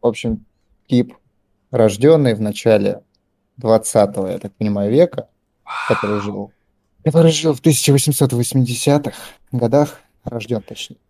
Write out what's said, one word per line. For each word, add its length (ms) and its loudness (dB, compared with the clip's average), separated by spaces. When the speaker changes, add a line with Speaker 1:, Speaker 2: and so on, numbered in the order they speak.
Speaker 1:
В 60 2
общем, 360 -6
тип, 280 0
рождённый 600 4
в 60 -8
начале 640 0
двадцатого, 720 0
я 100 -6
так 140 -12
понимаю, 400 -2
века, 360 2
который 320 -2
Speaker 2:
Вау. 20 -10
Speaker 1:
жил, 300 -10
который 300 4
жил 220 -2
в 60 -10
тысяча 320 2
восемьсот 400 2
восьмидесятых 840 0
годах, 480 0
рождён, 400 -8
точнее. 360 -16